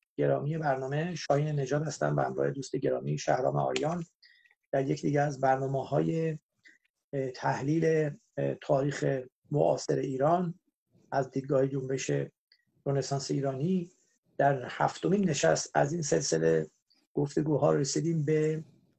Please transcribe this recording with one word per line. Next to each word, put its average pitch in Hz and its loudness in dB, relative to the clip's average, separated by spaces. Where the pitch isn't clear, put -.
گرامی 143 0
برنامه. 147 -2
شاهین 147 0
نژاد 143 0
هستم، 76 -2
به 131 2
همراه 131 0
دوست 139 -6
گرامی 139 -2
شهرام 143 0
آریان 143 -2
در 139 0
یک 151 -2
دیگه 143 2
از 143 -2
برنامه‌های، 139 0
اه، 135 -2
تحلیل، 151 0
اه، 139 -2
تاریخ 139 0
معاصر 160 2
ایران 151 0
از 135 0
دیدگاه 135 0
جنبش 135 -4
رنسانس 139 -2
ایرانی 147 -2
در 139 2
هفتمین 175 0
نشست 147 2
از 143 4
این 170 -2
سلسله 160 2
گفتگوها 147 2
رسیدیم 151 0
به، 156 0